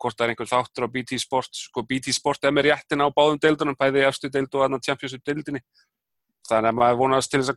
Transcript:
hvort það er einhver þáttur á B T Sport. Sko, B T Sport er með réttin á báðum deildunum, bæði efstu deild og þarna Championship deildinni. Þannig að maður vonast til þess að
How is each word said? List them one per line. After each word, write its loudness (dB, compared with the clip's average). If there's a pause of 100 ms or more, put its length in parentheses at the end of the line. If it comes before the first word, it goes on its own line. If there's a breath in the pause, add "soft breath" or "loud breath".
hvort -4
það 2
er -4
einhver -6
þáttur -2
á -10
B -6
T -6
Sport. -4 (140)
Sko, -8
B -6
T -4
Sport -2
er 2
með 4
réttin 0
á 2
báðum 2
deildunum, 2
bæði 2
efstu -2
deild -4
og 2
þarna -4
Championship -6
deildinni. -6 (800)
Þannig 2
að -6
maður 4
vonast 2
til 2
þess -2
að -8